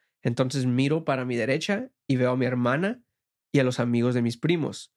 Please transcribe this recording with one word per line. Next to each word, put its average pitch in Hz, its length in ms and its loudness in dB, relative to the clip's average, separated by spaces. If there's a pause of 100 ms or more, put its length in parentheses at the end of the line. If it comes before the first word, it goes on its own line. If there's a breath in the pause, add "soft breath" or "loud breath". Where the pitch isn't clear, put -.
(260)
Entonces 127 400 0
miro 135 380 2
para 131 220 -2
mi 123 100 -4
derecha 156 560 -2 (160)
y 135 80 2
veo 123 160 2
a 127 60 0
mi 127 80 0
hermana 127 580 0 (480)
y 139 80 2
a 135 60 4
los 127 160 0
amigos 120 340 2
de 123 60 0
mis 117 160 -2
primos. 160 580 -2